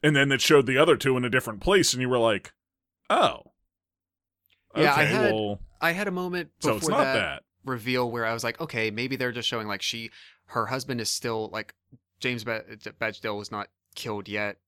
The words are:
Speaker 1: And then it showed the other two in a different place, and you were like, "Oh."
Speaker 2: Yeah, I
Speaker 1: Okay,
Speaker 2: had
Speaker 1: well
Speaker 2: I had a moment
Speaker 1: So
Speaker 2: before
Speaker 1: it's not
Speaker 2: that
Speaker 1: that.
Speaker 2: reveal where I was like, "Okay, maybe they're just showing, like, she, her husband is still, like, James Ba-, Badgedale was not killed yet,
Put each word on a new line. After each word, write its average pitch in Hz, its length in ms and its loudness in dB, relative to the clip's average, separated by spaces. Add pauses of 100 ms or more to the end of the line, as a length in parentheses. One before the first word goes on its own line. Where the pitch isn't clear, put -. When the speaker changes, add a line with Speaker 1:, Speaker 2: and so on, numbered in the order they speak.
Speaker 1:
And 151 120 4
then 139 160 4
it 131 100 2
showed 143 260 6
the 131 100 2
other 156 180 6
two 131 220 0
in 123 80 0
a 120 40 0
different 110 300 -2
place, 180 320 4
and 127 120 -2
you 127 40 -2
were 123 120 2
like, 110 340 2 (560)
"Oh." - 400 2 (1300)
Speaker 2:
Yeah, 147 200 4
I 151 80 6
Speaker 1:
Okay, 131 80 2
Speaker 2:
had - 200 2
Speaker 1:
well 107 280 -2 (220)
Speaker 2:
I 165 100 2
had 202 160 -2
a 190 40 -2
moment 180 460 -4
Speaker 1:
So - 120 -2
Speaker 2:
before 226 80 2
Speaker 1:
it's 165 120 -2
not 277 140 4
Speaker 2:
that 269 100 2
Speaker 1:
that. 165 300 -2 (200)
Speaker 2:
reveal 127 460 -2
where 117 160 -4
I 113 80 0
was 113 100 -4
like, 117 160 -4
"Okay, 117 300 -4
maybe 123 260 -6
they're 123 160 -4
just 113 160 -6
showing, 110 200 -4
like, 98 160 -6
she, 113 260 -6 (380)
her 117 180 -2
husband 131 340 -4
is 107 120 -4
still, 110 380 -4
like, 107 260 -10 (440)
James 123 240 -4
Ba-, 110 200 -4 (360)
Badgedale 107 380 -4
was 104 140 -10
not 101 180 -8 (240)
killed 104 340 -8
yet, 104 300 -4 (100)